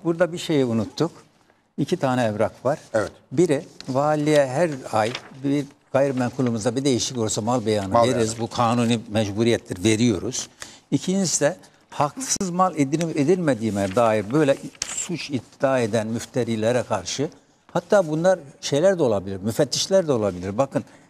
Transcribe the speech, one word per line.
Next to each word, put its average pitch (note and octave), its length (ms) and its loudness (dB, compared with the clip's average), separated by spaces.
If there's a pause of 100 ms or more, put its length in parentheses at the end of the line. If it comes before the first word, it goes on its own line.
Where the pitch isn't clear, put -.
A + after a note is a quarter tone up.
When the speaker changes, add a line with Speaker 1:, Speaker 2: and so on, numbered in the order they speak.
Speaker 1:
burada E3 300 0
bir F3+ 40 -8
şey D3+ 260 0
unuttuk. A2+ 480 -2 (640)
İki E3 200 -2
tane B2+ 260 0
evrak G#2+ 420 -2
var. C#3+ 140 0 (140)
Speaker 2:
Evet. G#2 180 0 (200)
Speaker 1:
Biri, D#3+ 320 2 (260)
valiye D3 580 2
her D3+ 220 0 (240)
ay A2 200 2 (300)
bir C#3 220 0 (280)
gayrimenkulümüzde B2 840 0
bir C3+ 100 -2
değişiklik B2+ 340 0
olursa A2 220 -2
mal A#2 240 -2
beyanı G#2 280 0
Speaker 2:
Mal A#2 140 6
Speaker 1:
veririz. A#2 240 0
Speaker 2:
beyanı. A2 80 -10
Speaker 1:
Bu A#2 160 -6
kanuni A#2+ 440 2 (100)
mecburiyettir, G#2 720 -2
veriyoruz. A2 680 0 (420)
İkincisi F#3 500 0
de D3+ 160 0 (320)
haksız F#3+ 600 -4
mal F3+ 280 0
edinip D#3 400 0
edinmediğime A2+ 800 2
dair A2 380 2
böyle C#3 240 4 (300)
suç - 420 -8
iddia C3+ 500 -2
eden A2 280 -2
müfterilere A2+ 760 -2
karşı, A2+ 460 -4 (440)
hatta F#3 340 2
bunlar E3+ 320 2 (220)
şeyler E3+ 380 2
de D#3+ 40 4
olabilir, G2 400 0
müfettişler D#3+ 640 0
de D3 60 0
olabilir. G2 440 -2
Bakın, C3+ 260 -2 (260)